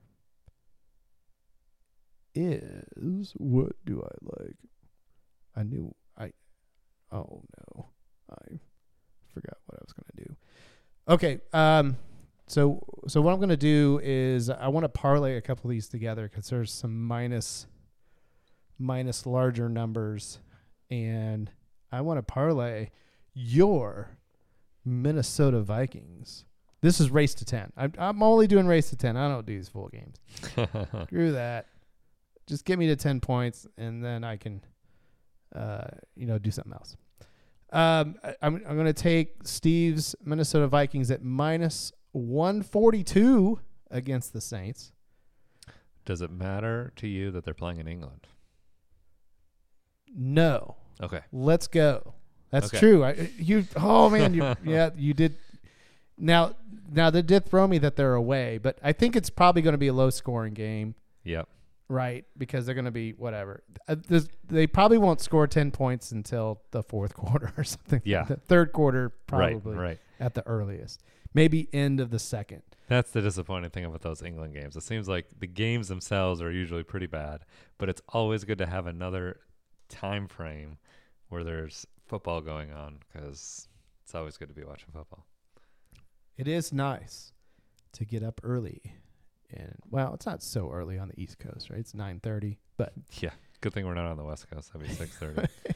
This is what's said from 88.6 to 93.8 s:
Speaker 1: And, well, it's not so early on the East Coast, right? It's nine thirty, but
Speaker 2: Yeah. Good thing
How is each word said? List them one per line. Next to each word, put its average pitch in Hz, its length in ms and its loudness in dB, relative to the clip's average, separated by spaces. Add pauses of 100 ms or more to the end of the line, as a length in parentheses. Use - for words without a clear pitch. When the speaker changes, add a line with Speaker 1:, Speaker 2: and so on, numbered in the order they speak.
Speaker 1:
And, - 260 -16 (120)
well, 131 260 -4
it's - 120 -16
not - 160 -10
so 87 280 -8
early 87 280 -10
on 95 100 -10
the - 120 -16
East - 180 -14
Coast, - 320 -16
right? - 80 -12
It's - 160 -14
nine 98 260 -12
thirty, 104 380 -8 (180)
but - 160 -6 (280)
Speaker 2:
Yeah. 85 100 -6 (300)
Good 104 120 -6
thing 98 140 -8